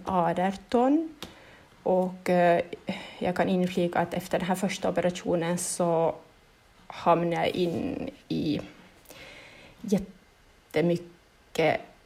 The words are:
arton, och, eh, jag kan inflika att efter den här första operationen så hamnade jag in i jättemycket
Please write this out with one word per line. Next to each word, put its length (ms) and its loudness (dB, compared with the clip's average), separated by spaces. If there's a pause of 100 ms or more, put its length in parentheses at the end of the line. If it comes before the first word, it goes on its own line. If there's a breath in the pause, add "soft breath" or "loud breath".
arton, 1040 2 (760 loud breath)
och, 480 0
eh, 300 6 (580 loud breath)
jag 180 -2
kan 120 2
inflika 500 0
att 160 -2
efter 240 -2
den 100 -2
här 60 0
första 360 -4
operationen 680 -2
så 560 0 (720)
hamnade 500 2
jag 120 0
in 600 -2 (180)
i 320 -2 (1200 loud breath)
jättemycket 2000 -2 (260)